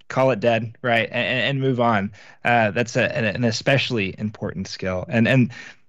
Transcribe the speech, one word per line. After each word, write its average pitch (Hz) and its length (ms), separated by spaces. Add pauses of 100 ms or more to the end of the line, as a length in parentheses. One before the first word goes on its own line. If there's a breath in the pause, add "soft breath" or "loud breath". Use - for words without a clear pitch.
call 131 220
it 117 80
dead, 113 420
right? 117 300
And, 117 160
and, 120 140
and 135 200
move 131 200
on." 110 320 (320 loud breath)
Uh, 117 260
that's 117 240
a, 113 220
an, 117 80
an 107 180
especially 117 720
important 104 520
skill. 92 400
And, 113 180
and 123 240 (380 loud breath)